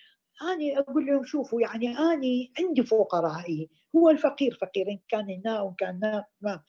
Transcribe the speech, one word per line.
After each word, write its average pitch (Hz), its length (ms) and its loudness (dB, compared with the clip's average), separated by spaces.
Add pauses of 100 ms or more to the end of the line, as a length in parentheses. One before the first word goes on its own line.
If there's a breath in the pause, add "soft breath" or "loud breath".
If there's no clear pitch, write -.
(420 soft breath)
أنا 302 360 -2
أقول 277 280 0
لهم: 277 180 2
"شوفوا، 262 360 -2
يعني 226 380 -2
أنا 262 500 0 (100)
عندي 320 240 2
فقرائي، 170 880 0 (260)
هو 330 140 10
الفقير 277 440 2
فقير 190 340 -4
إن 202 100 -6 (100)
كان 208 220 -2
هنا 208 300 -4
وإن 190 140 -6
كان 185 220 -6
هنا، 208 280 -2 (160)
ما، 196 280 -6